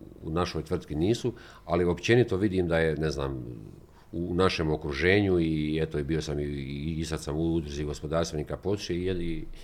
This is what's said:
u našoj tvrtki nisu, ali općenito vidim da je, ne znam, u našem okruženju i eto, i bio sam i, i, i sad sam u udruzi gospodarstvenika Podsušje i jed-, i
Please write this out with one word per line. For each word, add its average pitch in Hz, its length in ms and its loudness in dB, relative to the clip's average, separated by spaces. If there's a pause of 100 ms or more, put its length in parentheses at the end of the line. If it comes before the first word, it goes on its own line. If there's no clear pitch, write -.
(220)
u 82 80 -8
našoj 82 340 0
tvrtki - 300 -4
nisu, 110 380 2 (320)
ali 87 200 2
općenito 98 520 4
vidim 92 320 2
da 82 100 2
je, 80 180 2
ne 78 140 0
znam, 67 340 -4 (680)
u 87 220 -2
našem 90 360 4
okruženju 87 680 4
i 78 420 2
eto, 78 160 -2
i 73 60 -2
bio 76 180 0
sam 76 160 -4
i, 73 60 -2
i, 71 560 -4
i 82 40 -2
sad 78 180 -4
sam 71 140 -4
u 82 180 2
udruzi 73 300 -2
gospodarstvenika 76 720 -2
Podsušje 98 400 -4
i 87 80 -2
jed-, 90 180 -2
i 82 220 -4 (200)